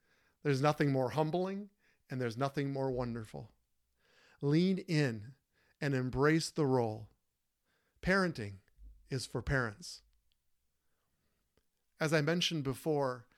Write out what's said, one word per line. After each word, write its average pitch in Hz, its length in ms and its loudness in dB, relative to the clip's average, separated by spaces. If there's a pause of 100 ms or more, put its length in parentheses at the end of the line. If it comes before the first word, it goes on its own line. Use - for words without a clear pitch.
(440)
There's 139 180 2
nothing 147 300 4
more 131 180 2
humbling, 180 600 -2 (400)
and 127 120 -4
there's 117 160 -2
nothing 139 340 -2
more 135 200 -2
wonderful. 120 580 -6 (920)
Lean 175 360 4
in 135 540 0 (500)
and 143 140 0
embrace 131 560 2
the 156 140 0
role. 113 420 0 (960)
Parenting 170 540 0 (540)
is 131 160 -4
for - 160 -6
parents. 120 600 -4 (2000)
As 156 140 0
I 156 80 4
mentioned 160 420 0
before, 135 640 -2 (120)